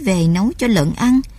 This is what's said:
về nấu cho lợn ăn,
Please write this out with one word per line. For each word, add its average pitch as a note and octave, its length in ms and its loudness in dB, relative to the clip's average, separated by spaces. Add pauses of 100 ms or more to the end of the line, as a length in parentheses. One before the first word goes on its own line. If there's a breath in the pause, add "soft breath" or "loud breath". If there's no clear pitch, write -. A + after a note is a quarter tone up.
về F3+ 240 2
nấu F#3+ 300 0
cho B3 80 -2
lợn E3 280 0
ăn, B3+ 260 2 (180 soft breath)